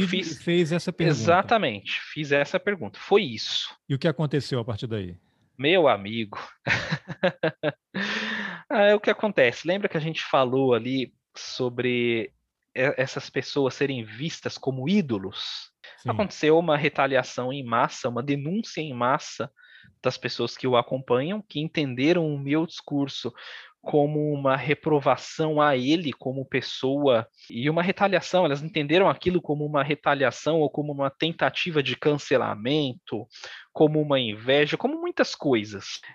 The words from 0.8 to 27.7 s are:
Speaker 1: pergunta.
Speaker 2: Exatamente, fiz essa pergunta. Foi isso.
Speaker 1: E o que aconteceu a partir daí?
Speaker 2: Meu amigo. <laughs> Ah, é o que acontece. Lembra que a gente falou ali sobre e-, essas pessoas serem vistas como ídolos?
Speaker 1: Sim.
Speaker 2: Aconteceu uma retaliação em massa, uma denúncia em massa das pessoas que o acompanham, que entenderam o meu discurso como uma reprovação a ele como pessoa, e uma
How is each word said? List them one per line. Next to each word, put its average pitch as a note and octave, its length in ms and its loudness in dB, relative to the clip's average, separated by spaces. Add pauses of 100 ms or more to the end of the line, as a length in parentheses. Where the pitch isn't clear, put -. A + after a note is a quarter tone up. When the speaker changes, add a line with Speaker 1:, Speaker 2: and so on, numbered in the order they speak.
Speaker 1:
pergunta. D#3 260 2
Speaker 2:
Exatamente, E3+ 800 2 (140)
fiz D3+ 180 -6
essa C#3+ 300 2
pergunta. E3 400 -4
Foi G#3 220 4
isso. - 520 -6 (140)
Speaker 1:
E C#3 60 0
o C3+ 40 -2
que - 80 -2
aconteceu D3 540 0
a A2+ 40 -6
partir A#2+ 220 -6
daí? G2 300 -6 (400)
Speaker 2:
Meu D3+ 320 4
amigo. G#2 500 -2 (260)
<laughs> - 1120 -2 (1000)
Ah, G#3 100 6
é G#3 100 8
o G#3 60 2
que A3+ 100 2
acontece. D#3 580 2
Lembra G3 180 0
que F3+ 120 -4
a - 20 0
gente D#3+ 240 -4
falou C3 480 4
ali B2 400 0 (240)
sobre A#2+ 960 -2 (420)
e-, C3+ 220 2
essas C3 320 -4
pessoas C3+ 460 -2
serem C3+ 280 -2
vistas A2 540 -10
como C3 320 -6
ídolos? B2 840 -2 (280)
Speaker 1:
Sim. - 100 -6
Speaker 2:
Aconteceu F3 500 2
uma E3+ 160 2
retaliação C3+ 760 0
em C#3+ 100 -8
massa, B2 460 0
uma A#2+ 140 -4
denúncia C#3+ 580 -4
em D3+ 140 -8
massa B2 580 -2 (500)
das B2+ 140 0
pessoas - 400 -4
que - 100 -6
o B2+ 80 4
acompanham, C3+ 720 0
que - 140 -8
entenderam D3+ 680 0
o D3 120 -2
meu C#3+ 280 0
discurso C#3 640 -4 (520)
como D3+ 500 2
uma C3+ 240 2
reprovação D3 1040 0
a D3 160 4
ele C#3+ 360 0
como C3 340 -6
pessoa, C3 800 2 (240)
e A#2 180 -2
uma E3 140 2